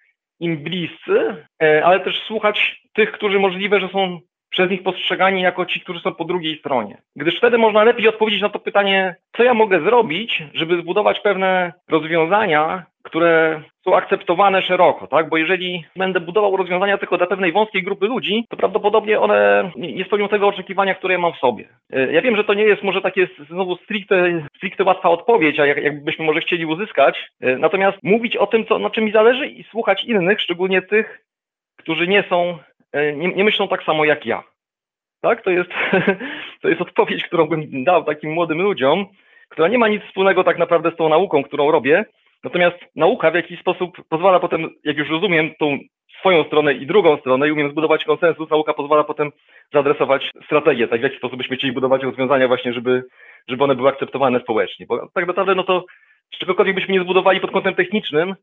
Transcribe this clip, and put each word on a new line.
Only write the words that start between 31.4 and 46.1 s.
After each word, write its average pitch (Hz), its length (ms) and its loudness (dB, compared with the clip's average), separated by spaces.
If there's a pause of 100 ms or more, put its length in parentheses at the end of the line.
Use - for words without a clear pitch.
którzy 160 300 -4
nie 190 220 2
są, 175 300 -2 (340)
e, 147 200 -2
nie, 151 160 -4
nie 185 160 0
myślą 202 240 0
tak 185 140 -4
samo 156 220 0
jak 147 220 0
ja. 107 160 -4 (800)
Tak? 226 200 0
To 196 80 -2
jest, 180 200 -2 (460)
<laughs> - 460 -14
to - 60 0
jest 165 120 0
odpowiedź, 180 440 -2
którą 165 220 0
bym 147 380 -6
dał 175 200 2
takim 151 280 -6
młodym 165 300 -2
ludziom, 175 440 0 (420)
która 160 200 0
nie 240 100 0
ma 226 100 4
nic 208 140 -2
wspólnego 190 420 0
tak 165 140 2
naprawdę 165 320 2
z 165 60 -10
tą 160 120 0
nauką, 160 340 2
którą 143 280 0
robię. 160 340 2 (400)
Natomiast 175 320 0 (200)
nauka 165 340 2
w 160 40 -2
jakiś 175 260 -4
sposób 175 360 -4 (120)
pozwala 175 320 2
potem, 165 300 -4 (140)
jak 143 120 -2
już 143 120 -4
rozumiem 160 500 0
tą 143 200 -2 (400)